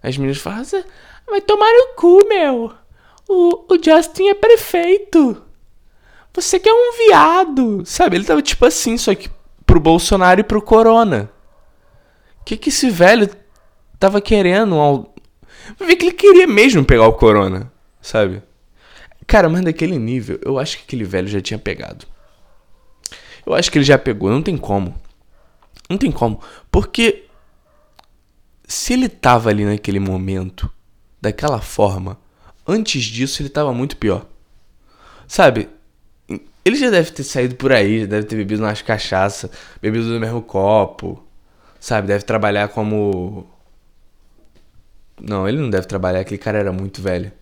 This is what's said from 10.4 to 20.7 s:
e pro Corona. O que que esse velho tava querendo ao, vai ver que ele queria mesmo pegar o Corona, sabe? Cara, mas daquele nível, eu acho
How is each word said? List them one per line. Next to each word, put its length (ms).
e 40
pro 180
Corona. 680
O 40
que 120
que 140
esse 180
velho 400
tava 220
querendo 560
ao, 380
vai 100
ver 80
que 100
ele 80
queria 320
mesmo 380
pegar 220
o 60
Corona, 580
sabe? 420
Cara, 220
mas 140
daquele 360
nível, 440
eu 160
acho 200